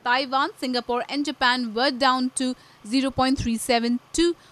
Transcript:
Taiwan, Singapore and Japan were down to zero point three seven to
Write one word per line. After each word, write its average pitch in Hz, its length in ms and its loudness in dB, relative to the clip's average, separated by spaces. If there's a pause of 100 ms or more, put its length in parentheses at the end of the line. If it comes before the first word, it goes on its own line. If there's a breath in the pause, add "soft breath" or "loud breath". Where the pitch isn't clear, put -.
Taiwan, 269 540 0
Singapore 240 500 -2
and 285 160 -4
Japan 247 520 0
were 269 160 2
down 254 400 0
to 254 240 -2 (320 loud breath)
zero 262 240 0
point 262 260 2
three 226 200 -2
seven 240 420 0 (140)
to 339 220 2 (160 soft breath)